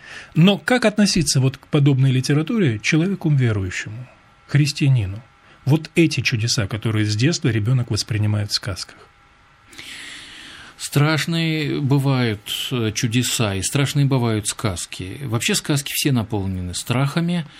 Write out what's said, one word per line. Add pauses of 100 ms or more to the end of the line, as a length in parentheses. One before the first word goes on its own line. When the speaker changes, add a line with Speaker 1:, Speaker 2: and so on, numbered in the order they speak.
(340)
Speaker 1:
Но
как
относиться
вот
к
подобной
литературе
человеку
верующему, (400)
христианину? (440)
Вот
эти
чудеса,
которые
с
детства
ребенок
воспринимает
в
сказках. (1800)
Speaker 2:
Страшные
бывают, (300)
э,
чудеса,
и
страшные
бывают
сказки.
Вообще
сказки
все
наполнены
страхами, (140)